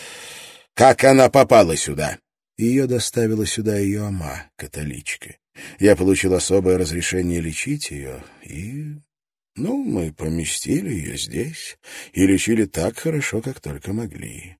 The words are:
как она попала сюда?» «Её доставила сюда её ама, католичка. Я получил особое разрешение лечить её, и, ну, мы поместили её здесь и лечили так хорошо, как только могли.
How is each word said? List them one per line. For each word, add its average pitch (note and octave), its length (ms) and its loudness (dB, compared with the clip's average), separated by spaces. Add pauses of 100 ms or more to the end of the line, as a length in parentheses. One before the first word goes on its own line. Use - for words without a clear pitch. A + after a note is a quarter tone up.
(720)
как C3 320 6
она C3+ 240 8
попала A2 480 6
сюда?» D2 400 -4 (400)
«Её B2+ 280 2
доставила A2 600 0
сюда G#2+ 320 -2
её G2+ 260 -2
ама, F2 540 -8
католичка. - 800 -12 (420)
Я G2+ 160 8
получил F#2 380 2
особое F#2 440 2
разрешение F2 640 -2
лечить C3+ 500 -6
её, C2+ 300 -12 (220)
и, C#3 520 -12 (600)
ну, A#3+ 280 -4
мы F2 300 -4
поместили E2 800 -4
её D2+ 240 -8
здесь - 600 -10 (360)
и F#2 120 4
лечили G#2 400 2
так G2 320 -4
хорошо, C#3+ 440 -4
как C3+ 180 -10
только D2 340 -10
могли. F2+ 680 -12